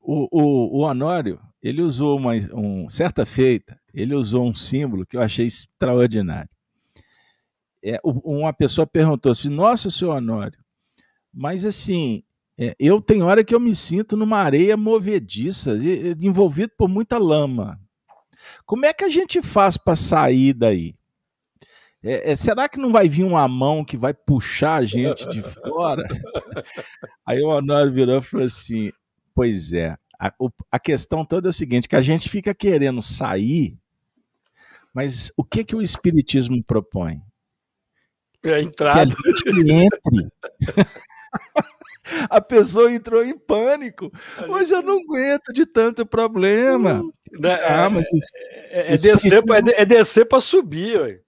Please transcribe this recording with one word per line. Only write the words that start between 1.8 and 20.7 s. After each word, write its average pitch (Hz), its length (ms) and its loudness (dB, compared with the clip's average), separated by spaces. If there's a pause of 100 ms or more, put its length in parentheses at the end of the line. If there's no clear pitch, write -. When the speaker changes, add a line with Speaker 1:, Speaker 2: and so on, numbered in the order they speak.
Speaker 1:
usou 143 340 0
uma, 127 160 -2 (220)
um, 101 340 -6
certa - 380 -2
feita, 127 520 0 (140)
ele 139 220 -6
usou 123 340 -2
um 113 60 -4
símbolo 131 500 -6
que - 120 -14
eu 123 40 -4
achei 113 260 -2
extraordinário. 113 1000 -2 (1300)
É, 110 200 -8
o, 143 360 -4
uma 151 140 -2
pessoa 151 340 0
perguntou 156 460 2
assim, 143 180 -4
"Nossa, 202 400 0
seu 180 200 -4
Honório, 113 480 -6 (760)
mas 170 340 -8
assim, 170 580 -4 (380)
é, 120 160 -6
eu 175 220 4
tenho 202 240 2
hora 202 180 4
que 220 120 0
eu 233 40 6
me 240 160 2
sinto 208 440 -4
numa 214 180 0
areia 180 400 2
movediça, 185 1000 -2
e, 160 340 -2
e, 165 160 -4
envolvido 190 500 2
por 208 120 2
muita 214 280 -2
lama. 143 640 0 (840)
Como 254 180 -4
é 302 80 4
que 320 100 -6
a 392 60 0
gente 349 320 0
faz 196 380 2
pra 170 180 0
sair 135 560 2
daí? 101 420 0 (1080)